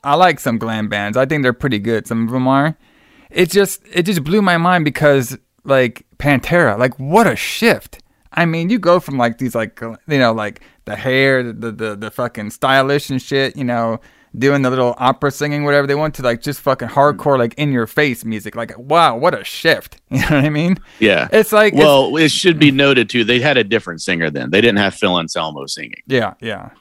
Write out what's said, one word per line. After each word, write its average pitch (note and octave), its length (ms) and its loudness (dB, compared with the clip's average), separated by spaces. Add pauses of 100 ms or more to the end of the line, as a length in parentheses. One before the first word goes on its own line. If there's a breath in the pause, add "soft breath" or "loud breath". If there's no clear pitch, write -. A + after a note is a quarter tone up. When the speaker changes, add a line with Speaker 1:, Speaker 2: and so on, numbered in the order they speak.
Speaker 1:
I C#3+ 140 0
like E3+ 220 4
some A2+ 200 -2
glam A2 300 -4
bands. G#2 280 -4
I C3 100 4
think D3 160 -2
they're B2 120 2
pretty B2 240 -2
good. A2 280 -2
Some A2+ 200 -2
of A2+ 60 -6
them B2+ 140 -2
are. C#3 300 0 (540 soft breath)
It F3 200 0
just, G3 300 0 (100)
it F3+ 120 -2
just F3 200 -2
blew F#3 200 0
my F3 160 2
mind F3 260 2
because, C#3 540 2 (260)
like, C3 400 0 (140)
Pantera, C#3+ 600 2
like, B2+ 220 -2
what F3 260 2
a C3+ 100 0
shift. - 640 -4 (320)
I E3+ 120 0
mean, E3 240 -2
you A#3 100 0
go F3 220 2
from, C#3 160 -8
like, A#2 220 -2
these, B2 160 -4
like, A2+ 220 -4
gl-, A2+ 200 -12 (100)
you D3 120 0
know, A#2+ 140 4
like, G#2+ 280 -6 (240 soft breath)
the G#2 100 -8
hair, C3 480 0
the, A2+ 300 -8
the, G#2+ 240 -8
the G#2+ 140 -10
fucking A2+ 400 -8
stylish C3+ 580 0
and C3 140 -2
shit, C3+ 340 -2
you C#3 80 -6
know, A#2 340 -2 (380 soft breath)
doing C#3 240 2
the C3 80 0
little B2 300 0
opera C3 320 0
singing, D3 340 -4
whatever C#3+ 220 2
they C#3 80 0
want, D3+ 220 -4
to, C#3+ 60 -12
like, A#2+ 200 -2
just D3 180 -8
fucking C3 280 -4
hardcore, C#3+ 500 2
like, A#2 160 -2
in D3 180 -2
your A#2+ 140 0
face C3+ 400 -2
music. G#2+ 280 -8
Like, A#2 240 -12
wow, C#3+ 380 2
what D#3+ 160 2
a G#2+ 100 0
shift. - 640 -4
<laughs> - 60 -18
You C3 100 -2
know - 60 -2 (100)
what C#3 80 4
I D3+ 60 0
mean? E3 260 0 (220 soft breath)
Speaker 2:
Yeah. G2+ 340 2
Speaker 1:
It's G#3+ 180 4
like, G#3+ 220 4
it's C#3 80 2
Speaker 2:
Well, C#3 380 6
it D#3 120 4
should E3+ 280 0
be D3 120 6
noted C3+ 380 2
too, A#2+ 160 0
they B2 160 0
had C#3+ 160 0
a A#2 80 2
different G2 380 -4
singer E2+ 280 -2
then. C#2 200 -6
They F#2+ 100 2
didn't A2+ 200 4
have G2 140 0
Phil F2+ 240 0
Anselmo D#2+ 480 -6
singing. - 400 -14
Speaker 1:
Yeah, A#2 340 -2
yeah. G#2+ 300 -12 (100)